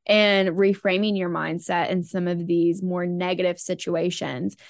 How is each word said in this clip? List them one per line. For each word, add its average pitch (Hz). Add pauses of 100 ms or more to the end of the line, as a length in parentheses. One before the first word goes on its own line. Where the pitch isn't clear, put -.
and 196
reframing 196
your 180
mindset 170
in 185
some 175
of 170
these 170
more 180
negative 180
situations. 170 (120)